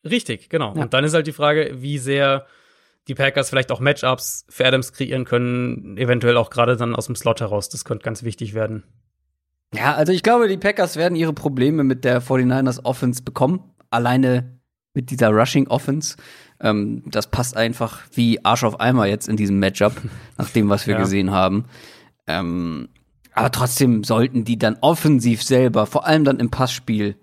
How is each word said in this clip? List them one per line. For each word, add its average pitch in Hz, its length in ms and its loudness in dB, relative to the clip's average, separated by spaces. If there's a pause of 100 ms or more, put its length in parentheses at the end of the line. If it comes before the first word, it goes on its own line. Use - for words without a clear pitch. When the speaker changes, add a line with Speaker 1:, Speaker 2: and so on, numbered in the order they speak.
Speaker 1:
Richtig, 160 460 -6
genau. 127 260 -4
Speaker 2:
Ja. 156 60 -2
Speaker 1:
Und 117 120 -4
dann 135 100 2
ist 151 100 0
halt 160 120 2
die 156 60 -6
Frage, 147 460 0
wie 139 200 -6
sehr 139 480 0 (640)
die 135 60 -8
Packers 139 340 0
vielleicht 131 240 -2
auch 113 80 -4
Matchups 127 720 -2
für - 160 0
Adams 131 260 0
kreieren 131 320 -6
können, 123 720 -4
eventuell 120 400 2
auch 113 140 2
gerade 120 260 2
dann 117 180 -2
aus 117 120 -6
dem 120 100 -8
Slot - 240 -2
heraus. 104 300 -4
Das - 160 -12
könnte 107 180 -8
ganz 113 180 -8
wichtig 110 300 -8
werden. 107 300 -6 (920)
Speaker 2:
Ja, 143 220 0
also 156 160 2
ich 185 100 0
glaube, 233 260 4
die 190 80 0
Packers 196 400 -2
werden 175 180 0
ihre 160 200 0
Probleme 143 500 0
mit 127 200 0
der 123 180 2
forty-niners 127 640 0
Offense 123 360 -2
bekommen. - 520 -2 (160)
Alleine 123 680 0 (360)
mit 127 160 -6
dieser 117 180 2
Rushing 113 380 4
Offense. 143 500 -4 (440)
Ähm, 107 460 -2
das - 240 -4
passt 123 260 -4
einfach 113 440 -2 (140)
wie 117 300 2
Arsch 117 200 2
auf 107 160 -2
Eimer 123 260 4
jetzt 104 220 -2
in 107 80 -2
diesem 98 220 2
Matchup, 98 340 2 (260)
Speaker 1:
<laughs> - 200 -20
Speaker 2:
nach - 120 -4
dem, 107 200 2
was 101 160 0
wir 101 80 0
Speaker 1:
Ja. 92 60 0
Speaker 2:
gesehen 95 320 0
haben. 95 340 2 (600)
Ähm, 85 600 -4 (440)
aber 123 180 0
trotzdem 123 540 2
sollten 120 400 0
die 113 140 -2
dann 113 220 0
offensiv 131 640 2
selber, 123 440 2
vor - 200 -2
allem 156 180 4
dann 135 160 2
im 117 100 0
Passspiel 107 720 -2